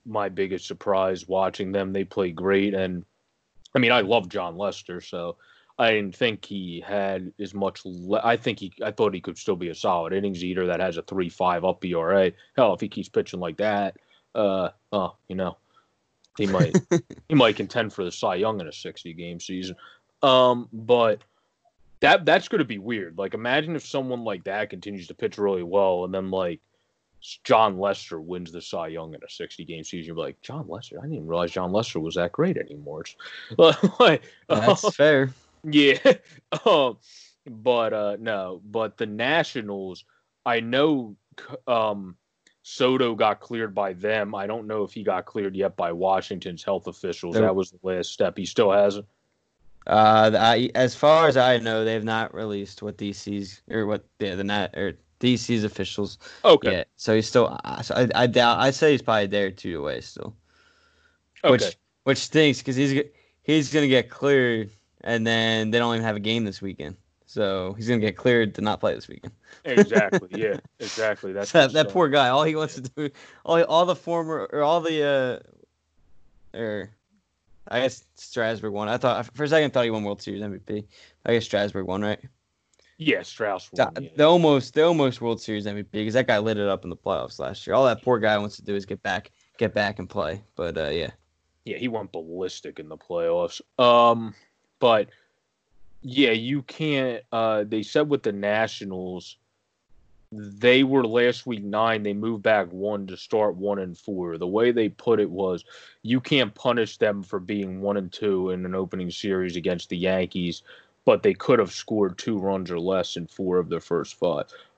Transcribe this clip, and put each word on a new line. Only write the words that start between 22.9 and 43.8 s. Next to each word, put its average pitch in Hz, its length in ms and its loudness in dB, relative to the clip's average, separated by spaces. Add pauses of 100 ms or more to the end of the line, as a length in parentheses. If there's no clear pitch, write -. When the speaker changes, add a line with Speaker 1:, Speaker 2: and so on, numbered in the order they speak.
Speaker 1:
Like, 98 160 -4
imagine 139 420 -2
if 139 120 -10
someone 127 360 -6
like 101 200 -8
that 101 260 -6
continues 95 380 -12
to 90 80 -16
pitch 104 240 -6
really 98 240 0
well, 92 420 2
and 92 80 -8
then, 95 160 -4
like, 95 300 -4 (640)
s-, - 200 -18
Jon 110 360 4
Lester 98 420 -4
wins 87 300 -10
the 85 100 -12
Cy 82 280 -8
Young 80 260 -12
in 78 100 -16
a - 40 -18
sixty-game 82 540 -14
season. 82 320 -10
You're 80 80 -4
like, 69 180 -10
"Jon 151 260 -12
Lester? - 320 -14
I - 40 -16
didn't 151 120 -8
even 78 120 -10
realize 85 220 -2
Jon 90 220 -4
Lester 104 280 -2
was 82 160 -6
that 87 180 -2
great 160 240 0
anymore." 73 440 -12
It's - 160 -18 (400)
<laughs> - 420 6
like, 185 220 6 (260)
Speaker 2:
That's 208 380 4
Speaker 1:
uh, 202 60 0
Speaker 2:
fair. 139 420 4 (300)
Speaker 1:
yeah. 147 400 6
<laughs> - 640 2
Um, 139 320 4 (500)
but, 113 460 0
uh, 104 260 -2
no. 95 500 -6
But 110 280 -4
the - 80 -4
Nationals, 104 1000 -4 (420)
I 120 140 0
know, 123 560 0 (240)
c-, - 160 -18 (120)
um, 104 480 -2 (480)
Soto 127 520 2
got 104 240 2
cleared 113 340 -6
by 98 200 -2